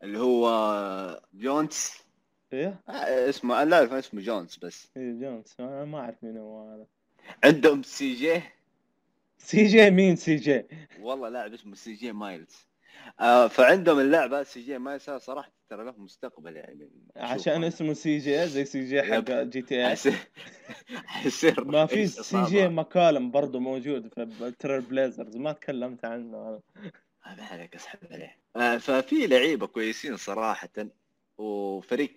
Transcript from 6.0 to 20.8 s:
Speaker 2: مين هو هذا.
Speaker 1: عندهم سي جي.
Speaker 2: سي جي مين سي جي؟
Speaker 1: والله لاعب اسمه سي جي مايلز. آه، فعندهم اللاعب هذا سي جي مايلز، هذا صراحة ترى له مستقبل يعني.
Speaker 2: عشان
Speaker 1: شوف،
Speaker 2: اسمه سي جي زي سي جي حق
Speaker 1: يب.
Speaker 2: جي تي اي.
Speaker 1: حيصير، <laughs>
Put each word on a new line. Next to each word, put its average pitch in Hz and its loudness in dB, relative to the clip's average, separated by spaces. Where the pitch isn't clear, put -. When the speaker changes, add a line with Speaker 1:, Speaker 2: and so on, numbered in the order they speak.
Speaker 2:
مين 113 -12
هو 107 -18
هذا. 107 -20
Speaker 1:
عندهم 143 6
سي 139 -8
جي. 160 -2
Speaker 2:
سي - 2
جي 208 10
مين 185 6
سي 156 0
جي؟ 135 0
Speaker 1:
والله 123 -8
لاعب 113 -10
اسمه 104 -20
سي 113 -16
جي 113 -12
مايلز. 98 -14
آه، 120 8
فعندهم 156 6
اللاعب 139 4
هذا 143 -2
سي 123 -16
جي 131 -10
مايلز، 139 -12
هذا 139 -10
صراحة 131 -12
ترى 110 -14
له 127 -14
مستقبل 92 -18
يعني. 73 -20
Speaker 2:
عشان 131 -4
Speaker 1:
شوف، 165 -2
Speaker 2:
اسمه 160 -4
سي 147 -2
جي 143 0
زي 139 -2
سي 135 -6
جي 135 0
حق 113 -2
Speaker 1:
يب. 127 -2
Speaker 2:
جي 127 -6
تي 123 -4
اي. 123 2
Speaker 1:
حيصير، - 0
<laughs> - -18